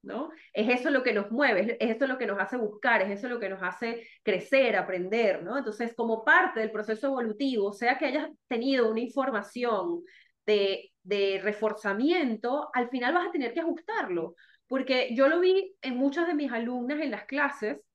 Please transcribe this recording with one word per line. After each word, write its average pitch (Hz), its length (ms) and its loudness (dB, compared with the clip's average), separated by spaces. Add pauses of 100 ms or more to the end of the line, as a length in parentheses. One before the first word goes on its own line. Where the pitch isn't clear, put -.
¿no? 220 260 -8 (240)
Es 247 260 2
eso 311 120 0
lo 262 120 2
que 233 100 2
nos 202 180 0
mueve, 226 480 2
es 226 160 2
eso 269 120 0
lo 254 100 -2
que 247 100 -4
nos 202 120 -2
hace 247 180 -2
buscar, 220 440 0
es 196 80 0
eso 202 180 -6
lo 247 120 -6
que 196 100 -6
nos 190 140 -8
hace 233 440 -6 (160)
crecer, 220 520 2
aprender, 185 680 0
¿no? 214 140 -4
Entonces, 233 380 -4
como 226 280 -2
parte 349 360 4
del 220 120 -2
proceso 220 360 -4
evolutivo, 226 640 0
sea 247 240 0
que 311 80 -2
hayas 302 240 -2 (180)
tenido 247 440 2
una 220 80 0
información 220 1040 -2 (420)
de, 202 460 2 (120)
de 196 400 0
reforzamiento, 220 1300 0
al 247 160 0
final 254 240 0
vas 349 160 2
a - 20 -8
tener 240 220 -2
que 330 80 0
ajustarlo, 277 760 -4 (320)
porque 262 480 0
yo 269 140 6
lo 339 100 2
vi 381 420 4
en 247 160 -4
muchas 285 300 2
de 349 80 0
mis 285 160 -2
alumnas 247 500 -4
en 277 100 -2
las - 140 -8
clases 277 520 -2 (180)